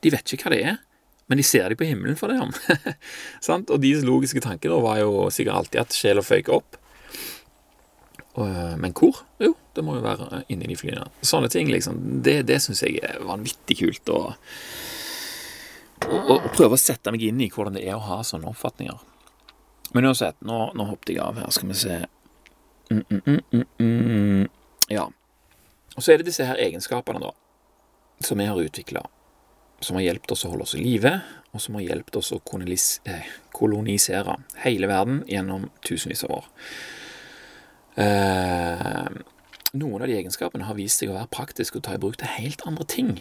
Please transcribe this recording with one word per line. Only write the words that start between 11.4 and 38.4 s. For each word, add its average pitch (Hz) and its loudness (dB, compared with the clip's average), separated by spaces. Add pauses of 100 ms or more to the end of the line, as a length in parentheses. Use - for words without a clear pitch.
ting, 151 2
liksom, - 0 (260)
det, 143 6 (100)
det 139 6
synes - -2
jeg - 0
er - -6
vanvittig - -4
kult - 0
å, - 2 (1900)
å, 110 0 (160)
å - 4 (160)
prøve 117 8
å - 6
sette - 0
meg 113 -2
inn 117 2
i 104 0
hvordan 98 -4
det 92 -6
er 98 -4
å 104 -8
ha 98 -4
sånne 80 -6
oppfatninger. - -8 (920)
Men 127 6
uansett, 120 0
nå, 113 -2
nå 104 -2
hoppet - -6
jeg 82 -2
av 113 -4
her, - -6
skal 95 0
vi 98 -2
se. 85 -2 (920)
Mm, 107 2
mm, 101 0
mm, 127 4 (160)
mm, 117 4
mm. 104 4 (440)
Ja. 95 -2 (880)
Og - -6
så 165 10
er 156 8
det 170 -4
disse 156 -2
her 127 -2
egenskapene 101 -4
da, - -8 (920)
som 104 0
vi 101 0
har 101 0
utviklet, - -6 (720)
som 90 -4
har 95 0
hjulpet 87 -2
oss - -6
å 92 -8
holde - -4
oss - -6
i 76 -4
live, 120 4 (440)
og 107 -6
som 104 -8
har 95 -6
hjulpet 80 -4
oss - -4
å - -6
kolonis-, 90 -2 (100)
eh, - -8 (300)
kolonisere 101 0 (260)
hele 101 2
verden 110 2
gjennom 95 -4 (160)
tusenvis - -6
av - -4
år. - -12 (1500)
Eh, 92 2 (640)